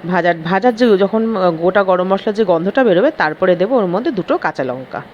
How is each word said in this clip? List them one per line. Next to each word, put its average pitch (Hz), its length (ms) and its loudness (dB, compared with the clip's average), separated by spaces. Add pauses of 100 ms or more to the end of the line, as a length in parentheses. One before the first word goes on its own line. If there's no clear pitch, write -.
ভাজার, 175 280 0 (100)
ভাজার 196 320 0
যে 226 220 4
যখন, 220 380 0
আহ, 180 140 2
গোটা 185 320 0
গরম 185 260 0
মশলার 196 260 -2
যে 220 100 0
গন্ধটা 185 400 0
বেরোবে, 208 260 4
তারপরে 170 460 0
দেব 196 160 -2
ওর 220 140 2
মধ্যে 214 240 -2
দুটো 254 280 -4
কাঁচা 156 260 -6
লঙ্কা। 123 380 -8 (120)